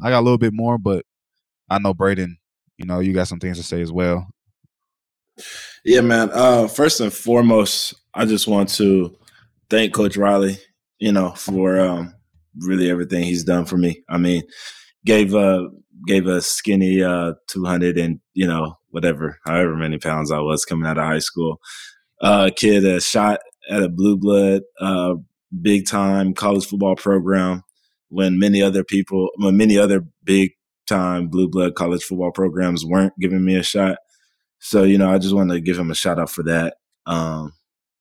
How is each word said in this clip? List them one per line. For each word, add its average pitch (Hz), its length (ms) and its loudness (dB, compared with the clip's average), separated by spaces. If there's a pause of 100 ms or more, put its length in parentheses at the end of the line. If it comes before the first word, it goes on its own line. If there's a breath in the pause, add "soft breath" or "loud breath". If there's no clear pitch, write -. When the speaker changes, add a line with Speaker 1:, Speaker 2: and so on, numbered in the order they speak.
Speaker 1:
I 120 80 0
got 123 80 4
a 120 60 2
little 123 120 4
bit 110 160 0
more, 117 240 -2
but 98 280 -2 (680)
I 95 80 2
know 98 160 0
Braden, 92 420 -2 (400)
you - 80 -14
know, 90 140 -4
you 95 140 0
got 92 140 0
some 87 120 -10
things 90 180 -8
to 85 60 -12
say 87 180 -6
as 82 100 -8
well. 87 360 -2 (1600 loud breath)
Speaker 2:
Yeah, 120 180 4
man. 117 300 2
Uh, 120 360 4
first 151 320 2
and 107 120 -2
foremost, 113 840 2 (180)
I 113 120 -2
just 110 220 0
want 101 280 2
to 95 420 2 (540 soft breath)
thank 110 220 2
Coach 101 240 0
Riley, 98 420 2 (400)
you 104 120 0
know, 95 200 0
for, 95 480 -2
um, 87 340 -2 (440)
really 90 340 0
everything 87 320 -4
he's 87 200 -4
done 90 220 0
for 90 120 -4
me. 87 320 -2
I 87 80 -4
mean, 87 260 0 (600 loud breath)
gave, 107 280 4
uh, 95 360 2 (360)
gave 95 220 2
a 90 140 0
skinny, 95 600 0
uh, 87 320 -2 (140)
two 95 160 -8
hundred 87 340 -2
and, 82 220 -2 (140)
you 92 140 0
know, 80 300 -4 (120)
whatever, 80 560 -4
however 82 300 0
many 80 220 -4
pounds 78 340 -4
I 78 80 -2
was 76 260 -2
coming 82 220 -4
out 78 100 -4
of 78 80 -2
high 80 140 -2
school. 80 420 -6 (580 loud breath)
Uh, 101 340 4
kid, 101 320 4
a 90 140 2
shot 104 400 0 (300)
at 101 140 0
a 87 60 0
blue 95 280 0
blood, 98 460 2 (160)
uh, 92 360 -2 (460)
big 101 260 2
time 98 460 0
college 101 320 0
football 98 300 -2
program 92 680 0 (460)
when 92 280 0
many 101 240 4
other 98 220 2
people, 95 540 -2
when 98 180 2
many 107 220 4
other 98 280 2 (180)
big 95 280 2 (340)
time 90 420 -4
blue 90 200 0
blood 90 280 -2
college 87 280 -4
football 90 280 -6
programs 87 540 -2
weren't 95 340 0
giving 92 240 0
me 92 120 2
a 90 80 0
shot. 95 340 -2 (600)
So, 101 240 2
you 98 140 4
know, 95 120 4
I 95 80 4
just 95 160 -2
wanted 95 200 0
to 87 80 -4
give 90 180 -2
him 85 100 -4
a 80 60 -6
shout 85 240 -2
out 82 100 -4
for - 140 -10
that. 82 320 -2 (300)
Um, 80 480 -6 (480)